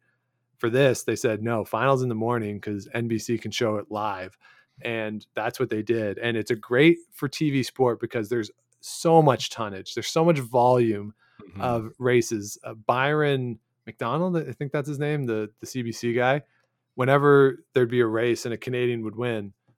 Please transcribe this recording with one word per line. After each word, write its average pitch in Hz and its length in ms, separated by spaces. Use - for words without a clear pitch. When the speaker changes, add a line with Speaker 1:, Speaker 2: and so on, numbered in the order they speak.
Speaker 1:
for 117 120
this, 127 340
they 113 140
said, 107 260
"No, 113 220
finals 127 380
in 127 60
the 113 60
morning 110 460
'cause 104 320
N 117 160
B 110 100
C 117 180
can 107 140
show 107 260
it 101 140
live." 101 460
And 110 440
that's 113 240
what 123 100
they 107 140
did. 107 360
And 117 180
it's 110 140
a 120 40
great 143 420
for - 180
T 151 220
V 135 120
sport 120 360
because 113 300
there's 113 220
so 165 400
much 127 300
tonnage. 101 440
There's 117 140
so 165 160
much 165 140
volume 120 760
Speaker 2:
Mm-hmm. 95 200
Speaker 1:
of 117 380
races. 117 640
Uh, 117 120
Byron 131 840
McDonald, 156 500
I 143 160
think 143 180
that's 147 180
his 139 100
name, 147 260
the, 107 340
the - 80
C 131 160
B 117 80
C 120 220
guy. 127 300
Whenever 139 800
there'd 123 180
be 123 100
a 113 60
race 113 380
and 117 80
a 104 40
Canadian 123 460
would 107 140
win 113 360